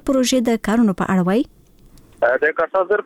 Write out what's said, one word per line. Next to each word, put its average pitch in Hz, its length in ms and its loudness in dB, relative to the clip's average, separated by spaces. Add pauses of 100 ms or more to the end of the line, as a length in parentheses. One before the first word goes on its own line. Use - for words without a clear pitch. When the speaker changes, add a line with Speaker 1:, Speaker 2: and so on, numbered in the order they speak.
Speaker 1:
پروژې 262 340 0 (100)
د 226 200 -2
کارونو 220 220 2
په - 120 -4
اړه 180 220 0
وایي. 214 180 0 (800)
Speaker 2:
د 123 220 2 (140)
کاسا 175 320 -2
زر 208 160 0